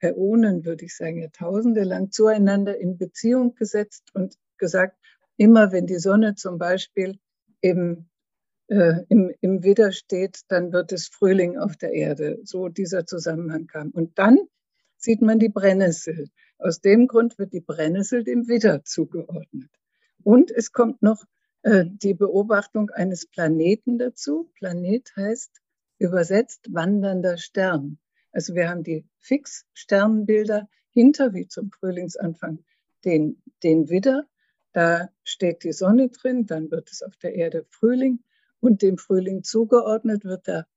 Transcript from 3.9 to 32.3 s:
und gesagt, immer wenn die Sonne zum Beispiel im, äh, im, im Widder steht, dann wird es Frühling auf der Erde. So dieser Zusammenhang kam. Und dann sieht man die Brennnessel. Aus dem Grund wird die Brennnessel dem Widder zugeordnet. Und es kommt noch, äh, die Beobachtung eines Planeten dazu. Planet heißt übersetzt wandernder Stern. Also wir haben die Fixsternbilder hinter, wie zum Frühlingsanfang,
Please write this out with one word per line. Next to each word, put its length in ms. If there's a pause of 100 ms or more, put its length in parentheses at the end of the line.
und 220 (220)
gesagt, 400 (380)
immer 340
wenn 160
die 140
Sonne 340
zum 240
Beispiel 640 (400)
im, 500 (560)
äh, 420
im, 320
im 220
Widder 300
steht, 560
dann 240
wird 180
es 160
Frühling 500
auf 200
der 160
Erde. 500
So 260
dieser 380
Zusammenhang 640
kam. 220
Und 280
dann 200 (580)
sieht 260
man 160
die 100
Brennnessel. 800 (300)
Aus 220
dem 260
Grund 320
wird 140
die 80
Brennnessel 640
dem 240
Widder 360
zugeordnet. 840 (540)
Und 260
es 220
kommt 300
noch, 220 (380)
äh, 240
die 280
Beobachtung 760
eines 360
Planeten 720
dazu. 600
Planet 600
heißt 360 (460)
übersetzt 760
wandernder 640
Stern. 600 (340)
Also 240
wir 120
haben 140
die 240 (140)
Fixsternbilder 1500 (220)
hinter, 420
wie 140
zum 240
Frühlingsanfang, 880 (460)